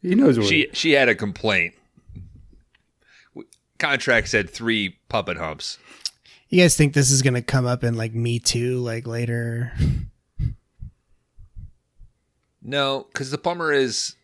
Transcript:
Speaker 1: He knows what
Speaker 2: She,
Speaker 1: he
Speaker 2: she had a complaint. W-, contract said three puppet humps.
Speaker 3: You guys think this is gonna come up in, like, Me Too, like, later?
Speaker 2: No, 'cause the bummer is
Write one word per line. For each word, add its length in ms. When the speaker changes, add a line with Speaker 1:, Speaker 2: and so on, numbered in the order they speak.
Speaker 1:
He 120
knows 240
what 100
Speaker 2:
She, 100
Speaker 1:
he 160
Speaker 2:
she 180
had 180
a 60
complaint. 580
W-, 160
contract 480
said 240
three 480
puppet 280
humps. 420
Speaker 3:
You 140
guys 160
think 160
this 160
is 140
gonna 180
come 240
up 180
in, 140
like, 160
Me 240
Too, 400
like, 300
later? 680
Speaker 2:
No, 520
'cause 180
the 80
bummer 320
is 520